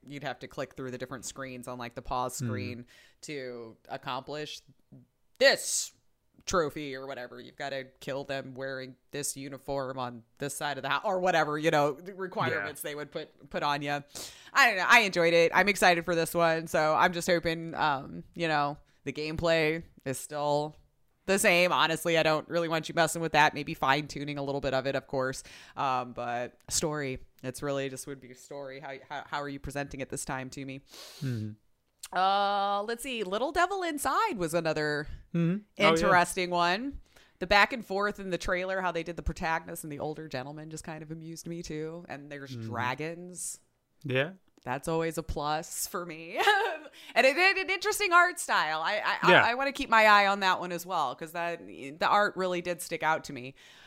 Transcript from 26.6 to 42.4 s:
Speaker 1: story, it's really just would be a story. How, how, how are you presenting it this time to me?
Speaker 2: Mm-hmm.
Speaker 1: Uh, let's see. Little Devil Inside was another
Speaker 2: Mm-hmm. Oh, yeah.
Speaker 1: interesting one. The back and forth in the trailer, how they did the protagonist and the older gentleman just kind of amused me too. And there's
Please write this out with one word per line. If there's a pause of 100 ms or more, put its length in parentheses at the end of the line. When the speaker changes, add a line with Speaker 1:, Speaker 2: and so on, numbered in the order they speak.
Speaker 1:
story, (240)
it's
really
just
would
be
a
story.
How, (140)
how,
how
are
you
presenting
it
this
time
to
me? (440)
Speaker 2:
Mm-hmm. (640)
Speaker 1:
Uh,
let's
see.
Little
Devil
Inside
was
another (280)
Speaker 2:
Mm-hmm.
Oh, (180)
yeah.
Speaker 1:
interesting
one. (400)
The
back
and
forth
in
the
trailer,
how
they
did
the
protagonist
and
the
older
gentleman
just
kind
of
amused
me
too.
And
there's